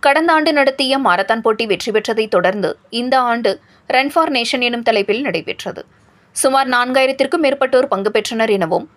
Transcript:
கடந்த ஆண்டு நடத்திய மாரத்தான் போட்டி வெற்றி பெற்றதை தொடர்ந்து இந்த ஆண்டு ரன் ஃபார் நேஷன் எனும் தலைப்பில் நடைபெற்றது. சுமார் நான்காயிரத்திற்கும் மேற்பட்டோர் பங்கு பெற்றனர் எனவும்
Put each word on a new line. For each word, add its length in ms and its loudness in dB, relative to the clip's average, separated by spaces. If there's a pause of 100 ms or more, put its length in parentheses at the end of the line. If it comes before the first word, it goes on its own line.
கடந்த 300 4
ஆண்டு 200 2
நடத்திய 460 2
மாரத்தான் 420 2
போட்டி 260 0
வெற்றி 260 -2
பெற்றதை 360 -2
தொடர்ந்து 480 0 (140)
இந்த 300 0
ஆண்டு 300 0 (400)
ரன் 220 0
ஃபார் 200 0
நேஷன் 360 -2
எனும் 140 -4
தலைப்பில் 400 0
நடைபெற்றது. 600 -6 (540)
சுமார் 320 2
நான்காயிரத்திற்கும் 760 0
மேற்பட்டோர் 420 2
பங்கு 240 -2
பெற்றனர் 400 -2
எனவும் 360 -2 (100)